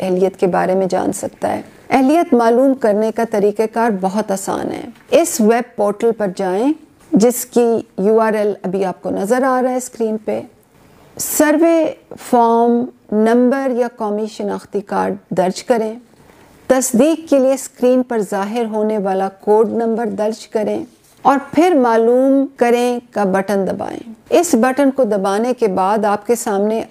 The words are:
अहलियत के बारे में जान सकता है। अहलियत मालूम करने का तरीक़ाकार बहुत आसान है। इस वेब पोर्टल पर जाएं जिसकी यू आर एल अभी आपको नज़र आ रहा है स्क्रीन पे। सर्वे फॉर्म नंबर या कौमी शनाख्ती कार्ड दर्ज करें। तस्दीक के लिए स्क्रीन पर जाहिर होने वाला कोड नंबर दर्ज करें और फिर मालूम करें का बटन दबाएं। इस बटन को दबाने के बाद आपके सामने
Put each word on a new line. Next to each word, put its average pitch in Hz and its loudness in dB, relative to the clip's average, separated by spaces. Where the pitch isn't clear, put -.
अहलियत 185 0
के 202 0
बारे 180 0
में 190 0
जान 185 -2
सकता - -8
है। 208 -4
अहलियत 285 2
मालूम 240 4
करने 220 0
का 226 -2
तरीक़ाकार 220 0
बहुत 196 -2
आसान - -4
है। - -10
इस 320 2
वेब 233 2
पोर्टल 208 0
पर 214 -4
जाएं 202 0
जिसकी 240 2
यू 214 4
आर 220 0
एल 208 -2
अभी 190 -2
आपको 180 -6
नज़र 202 0
आ 254 2
रहा 254 0
है 254 -2
स्क्रीन 220 -6
पे। 220 -2
सर्वे 302 0
फॉर्म 240 0
नंबर 247 2
या 240 -2
कौमी 214 -4
शनाख्ती 202 -8
कार्ड 190 -4
दर्ज 185 -2
करें। 226 -2
तस्दीक 294 2
के 277 4
लिए 262 2
स्क्रीन 254 0
पर 233 -4
जाहिर 202 -4
होने 214 -2
वाला 190 -2
कोड 214 2
नंबर 226 -2
दर्ज 214 -6
करें 214 -4
और 277 2
फिर 349 4
मालूम 247 4
करें 240 2
का 208 -2
बटन 196 0
दबाएं। - -6
इस 330 2
बटन 262 2
को 262 0
दबाने 208 0
के 226 0
बाद 202 0
आपके 208 0
सामने 214 -2